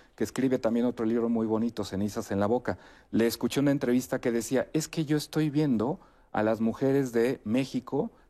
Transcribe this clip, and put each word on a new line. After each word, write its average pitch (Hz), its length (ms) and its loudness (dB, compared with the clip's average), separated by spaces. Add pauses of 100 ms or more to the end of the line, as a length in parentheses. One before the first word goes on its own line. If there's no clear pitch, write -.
(160)
que - 60 -2
escribe 127 360 0
también 117 260 2
otro 117 220 0
libro 117 240 2
muy 113 160 0
bonito, 110 360 0
Cenizas 101 480 -4
en 101 80 -2
la 104 80 2
Boca. 107 300 0 (340)
Le 113 160 4
escuché 117 320 -2
una 143 120 4
entrevista 127 500 0
que 123 100 -2
decía, 117 440 0
"Es 156 120 0
que 160 200 -4
yo 151 100 0
estoy 156 320 0
viendo 139 500 0 (320)
a 107 120 0
las 110 180 2
mujeres 135 520 0
de 117 320 2
México 135 680 -2 (200)